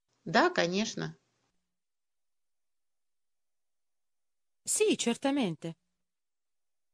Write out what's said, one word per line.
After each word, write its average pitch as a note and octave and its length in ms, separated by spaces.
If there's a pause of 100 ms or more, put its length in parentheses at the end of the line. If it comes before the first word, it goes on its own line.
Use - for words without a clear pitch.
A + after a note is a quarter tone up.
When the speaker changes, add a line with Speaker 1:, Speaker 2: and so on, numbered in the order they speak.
(260)
Speaker 1:
Да, A#3+ 240
конечно. F3+ 680 (3500)
Speaker 2:
Sì, G#4 320
certamente. A#3 760 (1200)